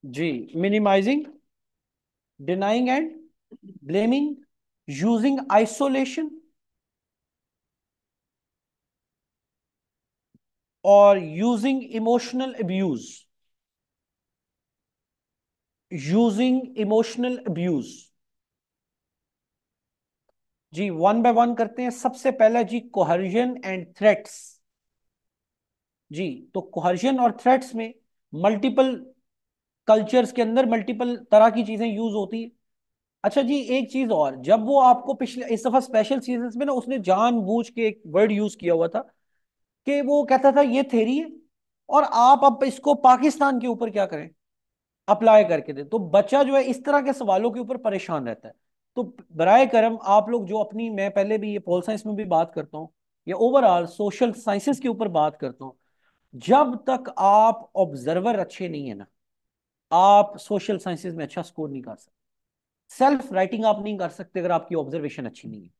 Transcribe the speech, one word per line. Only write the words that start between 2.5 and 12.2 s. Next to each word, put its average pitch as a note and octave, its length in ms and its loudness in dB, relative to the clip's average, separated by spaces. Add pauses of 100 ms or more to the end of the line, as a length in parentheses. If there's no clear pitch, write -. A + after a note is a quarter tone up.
and D#4+ 200 -2 (720)
blaming, A#3+ 540 -2 (520)
using A3+ 500 0 (140)
isolation C4+ 800 0 (4000)
और G3+ 340 8
using A3+ 640 -2 (100)
emotional A#3+ 640 -2